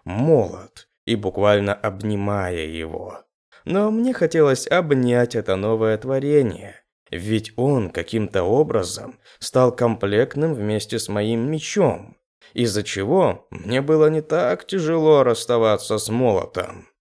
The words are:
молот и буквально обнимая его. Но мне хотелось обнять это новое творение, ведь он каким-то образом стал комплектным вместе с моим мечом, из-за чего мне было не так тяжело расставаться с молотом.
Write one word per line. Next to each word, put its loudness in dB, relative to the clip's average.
молот 0
и 0
буквально 2
обнимая -4
его. -10
Но 0
мне 0
хотелось 2
обнять 2
это 0
новое 0
творение, 0
ведь -4
он 0
каким-то -2
образом 0
стал 2
комплектным 0
вместе -4
с -8
моим -2
мечом, -2
из-за -2
чего -2
мне -4
было 4
не 0
так -2
тяжело 4
расставаться 2
с -6
молотом. -2